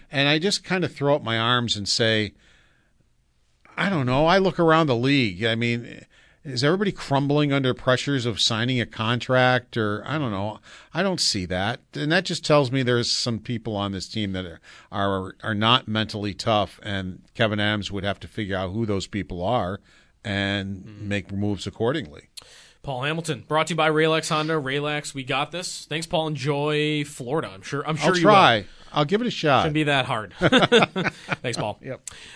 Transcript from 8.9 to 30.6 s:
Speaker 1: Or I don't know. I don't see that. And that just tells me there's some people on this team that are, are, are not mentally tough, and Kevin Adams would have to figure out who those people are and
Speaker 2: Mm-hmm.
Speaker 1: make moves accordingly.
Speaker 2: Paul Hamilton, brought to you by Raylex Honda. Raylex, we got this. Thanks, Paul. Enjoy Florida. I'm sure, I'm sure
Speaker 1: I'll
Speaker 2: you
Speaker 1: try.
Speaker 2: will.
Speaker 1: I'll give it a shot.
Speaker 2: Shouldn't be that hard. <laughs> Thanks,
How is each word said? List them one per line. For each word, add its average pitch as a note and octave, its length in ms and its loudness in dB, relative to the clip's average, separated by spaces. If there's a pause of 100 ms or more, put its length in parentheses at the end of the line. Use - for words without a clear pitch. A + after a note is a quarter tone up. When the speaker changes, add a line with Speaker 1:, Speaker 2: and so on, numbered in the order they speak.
Speaker 1:
Or G#2+ 280 -2
I C3+ 120 -4
don't C3+ 140 -4
know. G2+ 280 -6 (340)
I E3 100 -2
don't F#3 180 -2
see F#2+ 260 0
that. F#2+ 340 -2 (120)
And D3 200 -2
that F#3 120 2
just F3+ 200 -6
tells D3 260 4
me C3+ 100 0
there's A#2+ 300 2
some A#2 280 -2
people A2+ 360 -6
on G2+ 160 -2
this F#2+ 160 -6
team G#2 260 -4
that F#2 120 -6
are, E2 140 -16 (300)
are, G2 540 -2
are A2 120 -2
not A2+ 340 4
mentally G#2+ 440 -4
tough, G#2 480 0
and F#2+ 420 -8 (100)
Kevin G#2+ 260 0
Adams G#2 320 -2
would F#2+ 140 -6
have G2+ 160 -4
to F2 60 -14
figure G2 280 -6
out F#2 160 -4
who A2+ 140 -4
those G2 220 -2
people F#2 360 -6
are G2+ 380 -2 (400)
and G2 640 -2
Speaker 2:
Mm-hmm. G#2 240 -14
Speaker 1:
make G2+ 240 -4
moves G2+ 340 -4
accordingly. C#3+ 640 -4 (560)
Speaker 2:
Paul C3 200 -6
Hamilton, D#3 440 -4
brought D#3 200 0
to - 60 -4
you E3 40 -4
by D#3 100 4
Raylex D#3+ 420 2
Honda. D#3 280 0
Raylex, D3 560 -4
we C3+ 100 -8
got C3+ 300 -4
this. - 320 -10
Thanks, E3 220 -6
Paul. D#3+ 200 0
Enjoy D3+ 800 -2
Florida. C3+ 480 -6
I'm G2 80 -18
sure, C#3 260 -6
I'm D#3+ 80 0
sure D3+ 160 2
Speaker 1:
I'll F3+ 60 4
Speaker 2:
you F3 40 0
Speaker 1:
try. E3+ 380 8
Speaker 2:
will. F#2+ 60 -6 (260)
Speaker 1:
I'll D3 140 2
give G3 160 0
it B3 60 -2
a F#3+ 40 -2
shot. C#3 300 4
Speaker 2:
Shouldn't D3+ 140 0
be D#3 80 2
that C#3 220 2
hard. A2 300 -6
<laughs> - 40 -12
Thanks, F#3+ 1160 2